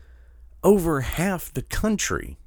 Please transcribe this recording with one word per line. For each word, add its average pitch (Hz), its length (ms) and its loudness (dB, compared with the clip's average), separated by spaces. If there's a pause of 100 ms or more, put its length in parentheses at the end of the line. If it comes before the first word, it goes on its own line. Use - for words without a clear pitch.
(640)
over 170 380 4
half 143 520 -4
the 131 80 -4
country - 840 -2